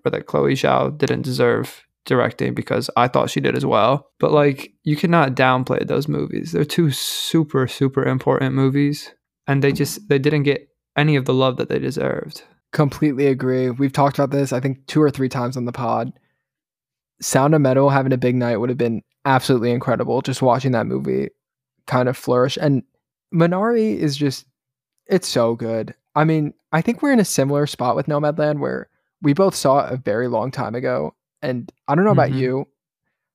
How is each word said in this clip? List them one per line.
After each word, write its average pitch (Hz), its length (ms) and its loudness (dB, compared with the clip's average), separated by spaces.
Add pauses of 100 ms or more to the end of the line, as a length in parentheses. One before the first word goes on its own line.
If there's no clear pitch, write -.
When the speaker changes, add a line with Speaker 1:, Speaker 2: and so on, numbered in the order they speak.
Speaker 1:
or - 60 0
that - 160 -6
Chloe 139 280 0
Zhao 135 420 0
didn't 127 260 -2
deserve 120 640 -2 (200)
directing, 123 500 -2
because 123 420 -4
I 120 100 4
thought 127 240 0
she 147 100 -2
did 135 140 0
as 135 120 -2
well. 120 420 2 (100)
But, 156 140 2
like, 147 400 0 (100)
you 151 140 0
cannot 160 380 2
downplay 127 520 0
those 143 220 -2
movies. 147 440 -4
They're 165 120 0
two 151 260 2
super, 139 800 -2
super 135 360 -2
important 131 500 0
movies, 139 580 0 (340)
and 139 160 2
they 139 100 4
just, - 360 -4
they 139 100 2
didn't 147 260 0
get 139 240 -2 (280)
any 147 200 4
of 131 100 0
the 131 80 0
love 131 240 2
that 123 100 -4
they - 100 -2
deserved. 135 640 -6 (280)
Speaker 2:
Completely 143 540 0
agree. 127 440 2
We've 135 220 0
talked 143 260 0
about 139 120 0
this, 139 240 0
I 127 60 -2
think, 135 260 -6
two 156 160 2
or 147 80 4
three 131 180 -4
times 127 280 -4
on 123 100 -6
the 120 60 -6
pod. 117 400 -4 (1080)
Sound 139 340 2
of 156 60 4
Metal 135 300 4
having 135 220 2
a 127 60 0
big 127 180 0
night 120 200 0
would 117 140 -2
have 120 80 -4
been 117 240 -2 (240)
absolutely 127 440 2
incredible. 123 520 -2
Just 127 200 -6
watching 127 300 2
that 113 140 0
movie - 420 -4 (580)
kind 127 220 0
of - 80 -4
flourish. 127 420 0
And 143 260 0 (500)
Minari 208 640 2
is 143 200 -2
just, 143 300 -4 (600)
it's - 220 0
so 117 280 2
good. 113 380 -6 (200)
I 151 100 2
mean, 156 300 0 (180)
I 156 80 2
think 233 220 -2
we're 285 100 2
in 240 80 6
a 196 40 2
similar 143 420 0
spot 123 300 -2
with - 100 -4
Nomadland 151 540 -2
where 127 280 -6 (320)
we 143 140 2
both 190 200 2
saw 139 320 2
it 69 60 -8
a 127 60 -6
very 123 300 -2
long 120 220 -2
time 113 240 -8
ago. 127 400 -4 (260)
And 127 320 -6 (140)
I 147 80 0
don't 175 100 2
know 214 60 4
about 147 200 4
Speaker 1:
Mm-hmm. 131 80 -2
Speaker 2:
you, 131 300 -2 (680)